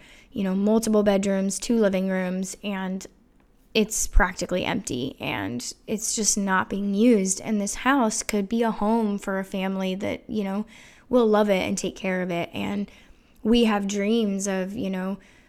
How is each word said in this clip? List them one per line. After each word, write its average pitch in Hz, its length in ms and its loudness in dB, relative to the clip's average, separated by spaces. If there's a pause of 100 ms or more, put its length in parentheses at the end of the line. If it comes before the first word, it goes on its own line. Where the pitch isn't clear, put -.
(320)
you 202 140 -2
know, 185 100 0
multiple 214 480 4
bedrooms, 196 560 2
two 240 180 2
living 190 300 2
rooms, 185 560 -2
and 190 420 -6 (680)
it's - 340 0
practically 180 560 0
empty, - 560 -6
and 143 540 -8 (140)
it's - 280 -4
just 214 220 0
not 196 320 0
being 202 240 -2
used. 202 480 4
And 214 180 -2
this 196 160 -4
house 247 480 2
could 202 240 -2
be 233 160 0
a 220 80 2
home 208 460 0
for 196 220 -4
a 190 40 -4
family 190 520 -4
that, 202 340 -6
you 214 160 -2
know, 196 200 -4 (440)
will 240 180 6
love 208 220 4
it 185 180 2
and 202 100 0
take - 200 -6
care 185 240 -2
of 180 100 -4
it. 170 220 -4
And 202 360 -6 (540)
we 233 220 6
have 208 240 2
dreams 202 580 0
of, 190 260 -2
you 190 160 -4
know, 190 280 -4 (320)